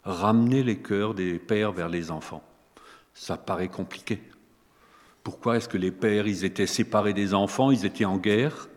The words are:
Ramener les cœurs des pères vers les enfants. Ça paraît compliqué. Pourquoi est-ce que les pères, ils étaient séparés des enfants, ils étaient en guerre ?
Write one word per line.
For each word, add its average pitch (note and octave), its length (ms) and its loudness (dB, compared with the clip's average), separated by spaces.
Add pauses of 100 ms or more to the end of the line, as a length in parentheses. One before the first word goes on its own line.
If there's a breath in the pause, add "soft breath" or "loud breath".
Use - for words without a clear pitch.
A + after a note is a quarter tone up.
Ramener A#2 600 2
les A2 140 0
cœurs G#2 360 -2
des F2+ 240 -2
pères G#2+ 340 0
vers E2+ 160 -4
les E2+ 220 -4
enfants. D#2 320 -10 (720 loud breath)
Ça - 220 -8
paraît F#2 320 -4
compliqué. - 520 -8 (1000 soft breath)
Pourquoi A#2 360 -2
est-ce A2+ 100 -4
que - 80 -4
les F#2 160 0
pères, G#2 340 0
ils F#2+ 180 -2
étaient F#2+ 220 0
séparés G#2 460 0
des G2 220 0
enfants, G2+ 360 4
ils A2 140 4
étaient G2+ 220 0
en F#2+ 100 0
guerre ? G#2+ 600 0